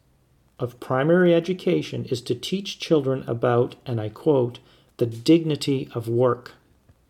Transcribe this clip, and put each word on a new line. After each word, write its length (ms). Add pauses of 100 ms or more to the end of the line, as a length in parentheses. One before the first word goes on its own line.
(600)
of 180
primary 560
education 680
is 180
to 140
teach 420
children 480
about, 480 (100)
and 160
I 80
quote, 520 (380)
"the 80
dignity 840
of 140
work." 460 (580)